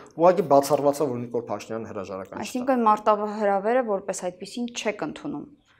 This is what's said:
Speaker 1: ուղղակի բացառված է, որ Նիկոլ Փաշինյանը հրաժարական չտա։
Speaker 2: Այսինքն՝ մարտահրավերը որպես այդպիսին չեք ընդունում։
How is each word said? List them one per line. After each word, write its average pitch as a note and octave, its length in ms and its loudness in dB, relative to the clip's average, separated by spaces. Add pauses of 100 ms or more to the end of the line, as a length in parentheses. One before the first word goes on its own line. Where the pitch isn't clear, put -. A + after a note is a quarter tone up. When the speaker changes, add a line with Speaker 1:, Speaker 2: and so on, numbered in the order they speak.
(100)
Speaker 1:
ուղղակի F3 360 4
բացառված C#3 520 4
է, D#3 80 0
որ B2 120 -4
Նիկոլ A#2 260 -4
Փաշինյանը A2 440 -8
հրաժարական F#2+ 420 -10
չտա։ G#3+ 140 -10
Speaker 2:
Այսինքն՝ B3 400 -2
մարտահրավերը G#3+ 1000 2
որպես F#3+ 380 -4
այդպիսին G3 480 -8
չեք G#3 340 -6
ընդունում։ D3 420 -10 (340)